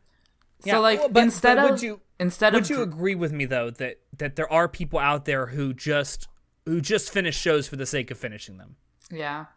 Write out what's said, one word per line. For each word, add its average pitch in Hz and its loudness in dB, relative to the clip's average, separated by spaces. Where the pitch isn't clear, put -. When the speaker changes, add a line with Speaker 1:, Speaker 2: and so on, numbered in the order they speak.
Speaker 1:
So, - -16
Speaker 2:
Yeah, 208 2
Speaker 1:
like, 220 4
Speaker 2:
well, 294 4
but, 233 8
Speaker 1:
instead 240 4
Speaker 2:
but 285 6
Speaker 1:
of, 277 6
Speaker 2:
would 254 0
you, 214 -8
Speaker 1:
instead 185 2
Speaker 2:
would 226 4
Speaker 1:
of 175 -4
Speaker 2:
you 294 -2
Speaker 1:
dr- 233 -2
Speaker 2:
agree 175 -2
with 170 -2
me 143 -4
though 120 -2
that, 123 -10
that 143 -6
there 151 -2
are 165 4
people 165 -4
out 143 0
there 135 -2
who 135 -4
just, 143 -4
who 165 0
just 202 -2
finish 175 -2
shows 151 0
for 139 -12
the 135 -8
sake 131 -4
of 123 -14
finishing 107 -12
them? - -20
Speaker 1:
Yeah. 156 -10